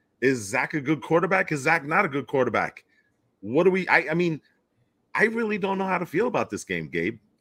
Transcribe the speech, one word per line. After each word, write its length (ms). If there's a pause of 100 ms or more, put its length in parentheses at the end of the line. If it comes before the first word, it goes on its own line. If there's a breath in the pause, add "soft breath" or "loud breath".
(220)
is 180
Zach 340
a 80
good 200
quarterback? 520
Is 80
Zach 240
not 180
a 60
good 180
quarterback? 560 (560)
What 240
do 80
we, 160
I, 240
I 20
mean, 280 (760)
I 120
really 300
don't 200
know 80
how 120
to 80
feel 220
about 220
this 160
game, 240
Gabe. 300 (220)